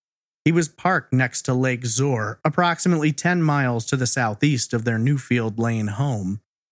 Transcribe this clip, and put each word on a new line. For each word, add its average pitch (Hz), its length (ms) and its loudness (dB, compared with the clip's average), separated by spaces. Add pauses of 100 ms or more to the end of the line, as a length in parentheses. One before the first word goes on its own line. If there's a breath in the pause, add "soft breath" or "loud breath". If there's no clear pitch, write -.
(440)
He 156 80 4
was 165 160 2
parked - 460 -2
next 127 300 0
to 131 100 -2
Lake 123 320 -2
Zor, 113 580 -2
approximately 165 680 2
ten 175 300 0
miles 135 460 0
to - 80 0
the 127 120 0
southeast 123 640 0
of 113 120 -2
their 113 120 0
Newfield 120 600 0
Lane 113 300 -2
home. 104 540 -4 (300)